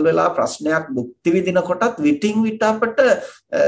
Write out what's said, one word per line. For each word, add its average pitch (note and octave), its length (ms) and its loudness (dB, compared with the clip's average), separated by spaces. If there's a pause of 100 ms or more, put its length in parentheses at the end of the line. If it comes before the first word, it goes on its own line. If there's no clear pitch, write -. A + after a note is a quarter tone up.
වෙලා E3 260 2
ප්‍රශ්නයක් D#3 640 -2
භුක්ති B2 400 -6
විඳින F3+ 300 0
කොටත් F3+ 360 -2
විටින් D#3 440 0
විට A3 200 -2
අපට, A3 360 0
අ, - 680 0